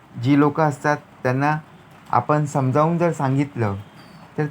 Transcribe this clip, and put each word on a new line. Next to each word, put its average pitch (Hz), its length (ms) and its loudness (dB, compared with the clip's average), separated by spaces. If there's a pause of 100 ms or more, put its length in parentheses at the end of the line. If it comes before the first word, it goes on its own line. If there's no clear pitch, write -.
(240)
जी 143 160 4
लोकं 147 240 2
असतात 147 340 0 (260)
त्यांना 139 340 0 (520)
आपण 151 360 0
समजावून 147 520 0
जर 170 140 0
सांगितलं 135 640 -2 (640)
तर 151 140 -2